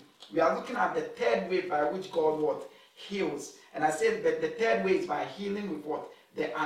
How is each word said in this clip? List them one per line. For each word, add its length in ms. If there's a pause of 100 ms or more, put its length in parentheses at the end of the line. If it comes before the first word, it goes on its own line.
(340)
We 80
are 140
looking 220
at 180
the 60
third 500
way 120
by 280
which 220
God 280
what? 300 (240)
Heals. 600 (200)
And 100
I 60
said 320
that 180
the 80
third 360
way 140
is 80
by 180
healing 440
with 160
what? 240 (280)
The 120 (180)